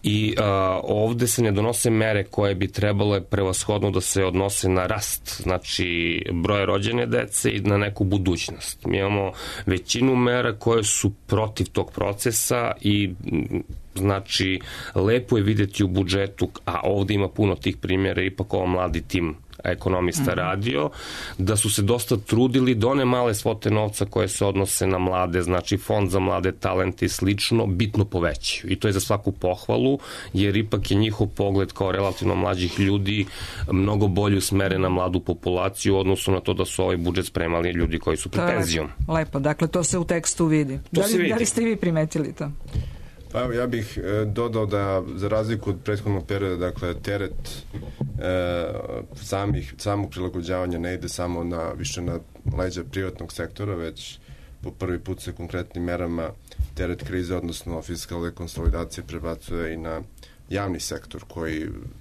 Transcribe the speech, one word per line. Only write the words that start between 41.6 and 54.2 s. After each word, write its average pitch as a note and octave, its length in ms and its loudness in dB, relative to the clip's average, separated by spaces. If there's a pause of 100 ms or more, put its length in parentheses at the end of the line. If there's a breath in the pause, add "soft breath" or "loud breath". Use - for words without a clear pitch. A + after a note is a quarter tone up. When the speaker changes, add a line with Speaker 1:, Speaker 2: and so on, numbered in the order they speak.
Speaker 2:
i - 20 2
vi A3+ 120 2
primetili D#3+ 560 0
to? D3 180 -6 (800 loud breath)
Speaker 3:
Pa A2+ 100 -2
evo, B2 120 -2
ja A#2+ 140 0
bih, A2+ 320 -4
e, G#2 260 0
dodao A2 420 0
da, G2 360 0 (120)
za G2 140 -2
razliku G#2+ 420 0
od F2+ 140 0
prethodnog G2+ 420 -2
perioda, G2 300 0
dakle, F2 380 -2
teret, G2 720 -6 (540 loud breath)
e, F2 520 0 (440)
samih, - 640 -4
samog G2+ 320 -2
prilagođavanja F2+ 680 -2
ne F2 160 -2
ide F2 140 -6
samo F2 360 -4
na, E2+ 240 -4
više - 340 -6
na E2+ 160 -4 (400)
leđa F2+ 260 -2
privatnog F#2 480 -6
sektora, G#2 420 -6
već - 440 -8 (440 loud breath)